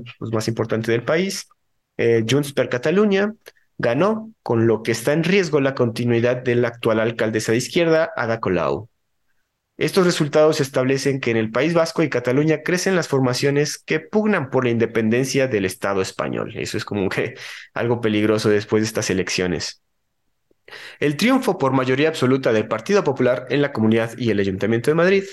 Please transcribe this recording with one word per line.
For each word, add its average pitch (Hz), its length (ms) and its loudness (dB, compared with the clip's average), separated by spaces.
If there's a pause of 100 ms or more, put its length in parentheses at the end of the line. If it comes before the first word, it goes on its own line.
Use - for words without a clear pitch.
(200)
pues, 113 120 -8
más 110 160 -2
importante 113 440 -2
del 117 120 0
país, 185 440 -2 (500)
eh, 117 320 2
Junts 139 240 0
per 123 160 0
Catalunya 196 640 0 (440)
ganó, 185 540 -2 (120)
con 113 240 2
lo 110 160 2
que 117 80 -2
está 127 200 0
en 160 120 2
riesgo 170 360 2
la 135 140 0
continuidad 120 640 0
de 120 160 -2
la 120 140 2
actual 113 320 0
alcaldesa 113 520 -2
de 113 60 2
izquierda, 160 580 0
Ada 113 240 -2
Colau. 87 500 -2 (880)
Estos 175 280 2
resultados 156 560 4
establecen 135 580 0
que 120 120 -2
en 113 60 2
el 110 120 0
País 139 240 0
Vasco 165 300 2
y 143 60 0
Cataluña 147 520 0
crecen 185 340 0
las 160 120 -2
formaciones 139 720 0
que 156 200 -4
pugnan 208 520 -2
por 127 140 0
la 120 40 2
independencia 117 800 0
del 104 180 0
Estado 98 380 -2
español. 58 520 -6
Eso - 220 -8
es - 80 -6
como 101 240 -2
que - 240 -4 (400)
algo 117 280 -2
peligroso 107 480 2
después 107 340 2
de 110 40 -2
estas 107 220 -4
elecciones. 90 720 -2 (1160)
El 147 180 -2
triunfo 233 400 0
por 135 160 0
mayoría 131 360 2
absoluta 131 440 2
del 107 140 0
Partido 190 360 0
Popular 131 460 0
en 143 140 2
la 139 100 -2
Comunidad 113 420 2
y 120 140 -2
el 104 100 2
Ayuntamiento 104 520 0
de 156 40 0
Madrid 190 380 2